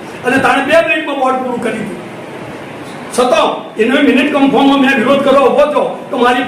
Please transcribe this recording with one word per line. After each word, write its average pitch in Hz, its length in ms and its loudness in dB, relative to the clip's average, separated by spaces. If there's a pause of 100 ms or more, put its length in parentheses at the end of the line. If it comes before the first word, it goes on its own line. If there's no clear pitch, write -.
(260)
અને 262 120 0
તારે 254 240 2
બે 311 280 2
મિનિટમાં 302 300 -4
બોર્ડ 254 160 0
પૂરું 247 280 -4
કરી 220 100 -4
દીધું. - 340 -10 (1120)
છતાં - 640 0
એનો 247 140 2
મિનિટ 285 380 2
કન્ફર્મમાં 269 480 4
મેં 262 160 2
વિરોધ 277 260 2
કરવા 269 220 4
ઊભો 240 160 4
થયો - 500 -2
તો 269 60 -4
મારી 254 300 2